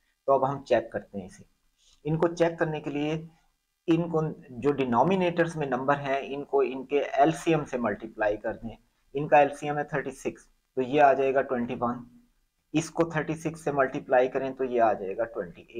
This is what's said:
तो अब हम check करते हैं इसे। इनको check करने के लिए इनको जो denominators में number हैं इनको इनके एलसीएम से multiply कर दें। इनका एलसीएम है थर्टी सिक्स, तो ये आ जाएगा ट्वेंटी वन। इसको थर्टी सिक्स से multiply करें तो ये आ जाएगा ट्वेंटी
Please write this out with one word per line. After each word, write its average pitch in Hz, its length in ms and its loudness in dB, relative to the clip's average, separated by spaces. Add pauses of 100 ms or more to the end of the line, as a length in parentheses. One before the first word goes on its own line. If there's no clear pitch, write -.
(280)
तो 139 40 4
अब 131 120 4
हम 139 180 -4
check 113 300 0
करते 101 260 -10
हैं 92 80 -10
इसे। - 180 -20 (600)
इनको 160 240 2
check 170 300 0
करने 156 220 -2
के 151 100 -8
लिए 147 240 -2 (720)
इनको 165 340 0 (380)
जो 139 140 2
denominators 165 840 2
में 151 100 -4
number 135 320 0
हैं 139 220 -2
इनको 139 420 -2
इनके 131 420 -2 (180)
एलसीएम 160 420 2
से 131 140 -6
multiply 107 580 -2
कर 107 200 -6
दें। 110 200 -12 (380)
इनका 151 260 4
एलसीएम 147 380 0
है 147 60 -2
थर्टी 135 280 -4
सिक्स, - 360 -10 (280)
तो 131 60 0
ये 131 180 2
आ 139 120 8
जाएगा 135 300 2
ट्वेंटी 127 340 -4
वन। 120 300 -4 (680)
इसको 156 300 0 (100)
थर्टी 156 200 -2
सिक्स 160 300 -8
से 147 80 0
multiply 131 560 2
करें 135 260 -4
तो 135 100 -4
ये 123 160 0
आ 110 120 4
जाएगा 98 340 -4
ट्वेंटी 95 400 -10 (140)